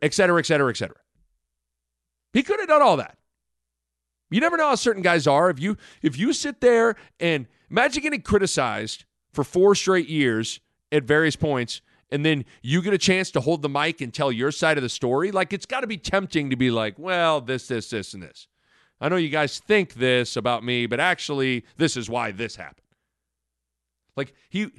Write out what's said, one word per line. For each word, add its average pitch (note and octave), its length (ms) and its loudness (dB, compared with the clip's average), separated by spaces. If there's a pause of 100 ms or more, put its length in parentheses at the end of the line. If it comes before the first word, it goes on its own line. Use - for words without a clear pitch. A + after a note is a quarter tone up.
et D3+ 140 0
cetera, F3 240 4
et D3+ 80 -2
cetera, C#3+ 240 2
et G#2 60 -10
cetera. - 200 -8 (1400)
He A#3+ 80 4
could G4+ 180 -4
have F#4 100 -6
done D4+ 120 6
all G3+ 160 6
that. - 220 -10 (1120)
You F#3 80 2
never E4+ 180 2
know D#4 120 2
how C4 60 4
certain G3+ 280 0
guys E3+ 240 2
are. D#3 240 4
If C3 80 -8
you, G3 180 -4 (240)
if B2+ 160 0
you A#3+ 160 0
sit - 280 -6
there A#3 340 4 (240)
and D#3+ 260 -2 (240)
imagine B3 320 0
getting D4 220 -4
criticized B2+ 840 -2 (260)
for C#3+ 120 -2
four F#3+ 320 4
straight F3+ 320 0
years B2+ 540 0 (320)
at D3 100 2
various D3+ 320 2
points, C3+ 460 -4 (280)
and C#3+ 160 -2
then D3+ 200 2 (160)
you D#3 200 0
get G3 120 -2
a F#3+ 40 2
chance F#3 340 0
to C3+ 100 0
hold D3+ 200 0
the D3 60 -4
mic D3 320 -2
and A#2+ 140 -8
tell C#3 180 -2
your A#2+ 180 -2
side D#3 280 0
of C#3 40 -2
the B2 60 -4
story, C3+ 420 -2
like, F#3+ 220 -2
it's G3 140 -8
gotta C4 220 -6
be G#3 100 -8
tempting E3 520 -2
to C3 60 0
be B2+ 160 2
like, A2 260 -2
"Well, E3 440 0
this, B2 260 -6
this, A#2 220 -6
this, G#2 240 -8
and F#2 100 -16
this. - 240 -20 (540)
I C#3+ 80 -2
know F3+ 80 2
you E3 100 0
guys D3 320 -2
think G3+ 360 0
this B2 420 0
about A#2 260 -2
me, A#2+ 220 -2
but A#2+ 160 -2
actually, C#3 640 -2 (100)
this D#3+ 220 0
is A2+ 120 -8
why A#2 220 -4
this G#2 240 -8
happened." D2+ 320 -20 (1300)
Like, C#3 180 -8 (160)
he, G3+ 300 -6